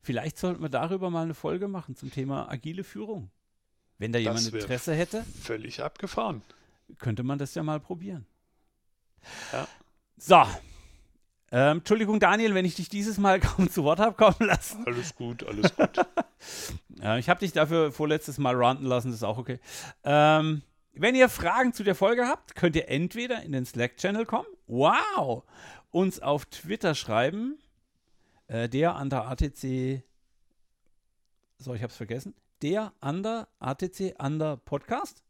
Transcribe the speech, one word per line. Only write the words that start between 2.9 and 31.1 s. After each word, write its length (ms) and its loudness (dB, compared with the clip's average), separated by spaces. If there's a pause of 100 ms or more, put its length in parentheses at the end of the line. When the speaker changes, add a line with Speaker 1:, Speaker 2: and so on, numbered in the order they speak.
Speaker 1:
Wenn 140 -6
da 80 0
Speaker 2:
Das 60 0
Speaker 1:
jemand 280 -2
Speaker 2:
wär 80 -4
Speaker 1:
Interesse 340 -4
hätte, 280 -4 (180)
Speaker 2:
völlig 400 -8
abgefahren. 600 -6 (560)
Speaker 1:
könnte 260 -4
man 160 -4
das 160 -8
ja 80 -6
mal 160 -4
probieren. 460 -12 (1300)
Speaker 2:
Ja. 140 -6 (500)
Speaker 1:
So. 260 10 (1080)
Ähm, 240 4
Entschuldigung, 420 2
Daniel, 360 4
wenn 100 2
ich 100 0
dich 140 -8
dieses 280 -4
Mal 220 6
<laughs> 20 2
kaum 280 4
zu 140 0
Wort 160 4
hab 180 2
kommen 300 8
lassen. 380 -2
Speaker 2:
Alles 300 -4
gut, 280 -8
alles 320 0
gut. 300 0
Speaker 1:
<laughs> 0 - (960)
Ja, 180 0
ich 120 -4
hab 100 4
dich 140 -4
dafür 380 2
vorletztes 480 -2
Mal 160 2
ranten 300 2
lassen, 240 0
das 80 -6
ist 60 -8
auch 140 -4
okay. 220 -8 (440)
Ähm, 600 4 (300)
wenn 220 2
ihr 140 8
Fragen 420 0
zu 120 -8
der 100 2
Folge 340 2
habt, 280 -6
könnt 200 2
ihr 140 -2
entweder 540 -4
in 80 -10
den 140 -2
Slack-Channel 600 -2
kommen, 220 -4 (180)
wow, 760 2 (480)
uns 280 0
auf 280 -2
Twitter 480 -2
schreiben, 640 -2 (880)
äh, 220 -4
der 260 0
under 320 -4
A 80 -8
T 180 -2
C, 500 -4 (1600)